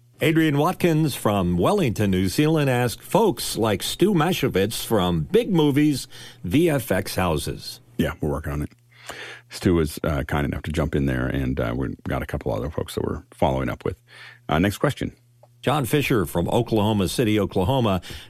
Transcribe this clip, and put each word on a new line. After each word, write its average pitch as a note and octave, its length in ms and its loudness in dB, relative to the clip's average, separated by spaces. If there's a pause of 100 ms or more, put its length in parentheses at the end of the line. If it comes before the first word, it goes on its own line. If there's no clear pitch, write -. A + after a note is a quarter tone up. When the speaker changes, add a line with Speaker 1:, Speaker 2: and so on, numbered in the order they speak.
(200)
Speaker 1:
Adrian D#3 380 4
Watkins D#3+ 580 2
from F#2 420 2
Wellington, A2 540 2
New F#2 160 2
Zealand D3+ 420 2
asks, A#2+ 340 0
"Folks - 540 0
like G#2+ 240 0
Stu G3+ 320 2
Mashevitz D3 720 0
from F2+ 360 2
Big A3 280 2
Movies, D3 560 2 (380)
V D#3 260 2
F C3+ 220 -2
X - 240 -2
Houses." D#2 640 -4 (180)
Speaker 2:
Yeah, C#2 220 0
we're D2+ 100 -2
working D2+ 220 -4
on D2 100 -4
it. - 80 -8 (760)
Stu - 260 2
was, D#2 300 0
uh, D2 180 -2
kind D2 240 -2
enough - 160 -6
to D#2 100 -6
jump D#2+ 220 -2
in C#2 120 0
there, B1+ 200 0
and, C2 320 -2
uh, A1+ 180 -2
we've - 280 -6
got C2 180 -4
a - 40 -8
couple - 260 -4
other A1 180 -4
folks - 240 -6
that - 100 -2
we're - 280 -4
following C2 360 0
up - 160 -6
with. - 160 -4 (480)
Uh, D#2 120 2
next G#2 180 2
question. - 340 -2 (500)
Speaker 1:
John C3+ 220 0
Fisher B2 420 2
from F2 220 -2
Oklahoma G#2+ 600 2
City, G#2+ 320 2
Oklahoma. G#2+ 600 2 (300)